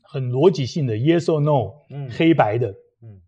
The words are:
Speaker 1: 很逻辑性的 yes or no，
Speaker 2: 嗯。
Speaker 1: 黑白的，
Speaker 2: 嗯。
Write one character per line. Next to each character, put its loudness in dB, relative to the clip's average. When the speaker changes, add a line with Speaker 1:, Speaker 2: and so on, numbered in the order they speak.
Speaker 1:
很 -8
逻 4
辑 -2
性 -4
的 -2
yes 0
or 0
no， -2
Speaker 2:
嗯。 -12
Speaker 1:
黑 2
白 2
的， -4
Speaker 2:
嗯。 -20